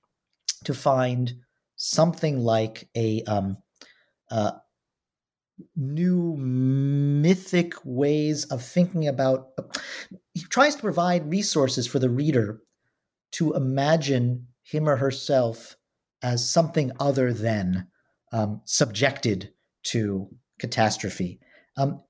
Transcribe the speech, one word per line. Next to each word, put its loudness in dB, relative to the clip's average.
to -4
find 0
something 0
like 0
a, 0
um, -2
uh, 0
new 0
mythic 2
ways 0
of -6
thinking 0
about, 0
he -6
tries 2
to -10
provide 0
resources 0
for -2
the 2
reader 0
to 0
imagine 0
him 0
or 4
herself 0
as 0
something 0
other 2
than, 0
um, -2
subjected 0
to -2
catastrophe. -2
Um, -2